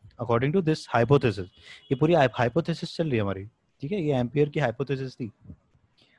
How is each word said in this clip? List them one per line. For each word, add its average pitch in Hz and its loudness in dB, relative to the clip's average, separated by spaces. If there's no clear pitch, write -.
according 123 0
to 185 2
this - -4
hypothesis। 117 4
ये 135 2
पूरी 151 2
हाइप-, 139 4
hypothesis 160 -2
चल 165 -2
रही 135 0
है 110 2
हमारी, 98 -4
ठीक 143 -8
है? 208 -4
ये 147 0
ampere 131 0
की 151 -4
hypothesis 135 -4
थी। 113 -8